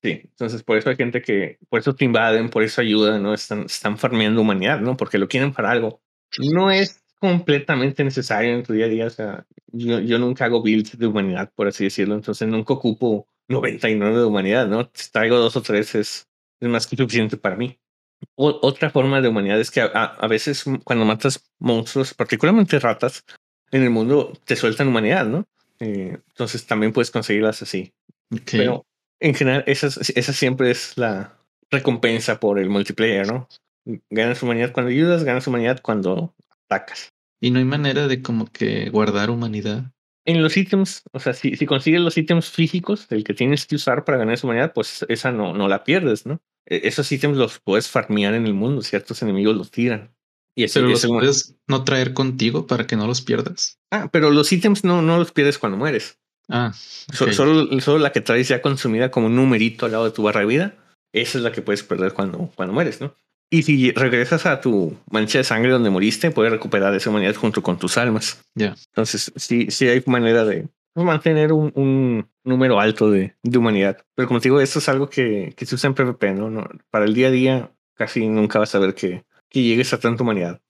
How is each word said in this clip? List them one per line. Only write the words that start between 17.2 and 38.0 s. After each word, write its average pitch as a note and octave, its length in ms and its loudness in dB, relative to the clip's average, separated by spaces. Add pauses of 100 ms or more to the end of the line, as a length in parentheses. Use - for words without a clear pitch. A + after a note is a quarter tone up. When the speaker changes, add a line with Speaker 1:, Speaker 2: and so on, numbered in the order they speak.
Speaker 1:
para F#2+ 200 -4
mí. B2 200 -6 (600)
O-, D3 260 2
otra C#3+ 280 2
forma C3+ 300 2
de B2+ 80 2
humanidad G#2 320 0
es A#2 100 -2
que C3+ 100 0
a, A2+ 60 2
a, G#2+ 180 0
a - 240 -4
veces A2+ 360 -2 (200)
cuando A#2 200 2
matas A2 540 -2
monstruos, A#2+ 560 -2
particularmente E3 640 2
ratas, A#2+ 460 -2 (460)
en C3+ 120 2
el B2 80 4
mundo A#2+ 420 2 (120)
te A#2+ 120 0
sueltan A#2+ 320 0
humanidad, A#2+ 380 2
¿no? C#3+ 200 -4 (320)
Eh, G2 400 -8 (100)
entonces - 380 -8
también A2 260 0
puedes A#2 180 0
conseguirlas G#2+ 520 -2
así. F#2+ 300 -8 (380)
Speaker 2:
Ok. A2+ 220 -10
Speaker 1:
Pero A#2+ 340 0 (340)
en D3 140 2
general, C3+ 320 0
esa C#3 220 0
es, - 280 -6
esa B2+ 160 -2
siempre C3 380 0
es - 260 -4
la G#2+ 400 -4 (340)
recompensa A#2 680 0
por G2+ 180 2
el F#2+ 120 0
multiplayer, G2+ 560 0
¿no? B2 220 -6 (640)
Ganas A#2 320 -2
humanidad A#2+ 300 -2
cuando B2 180 -2
ayudas, E3 340 2
ganas B2+ 220 -2
humanidad B2 360 0
cuando G#2 520 -2 (320)
atacas. - 480 -8 (260)
Speaker 2:
¿Y B2 100 0
no B2 80 2
hay B2+ 60 2
manera C#3+ 420 0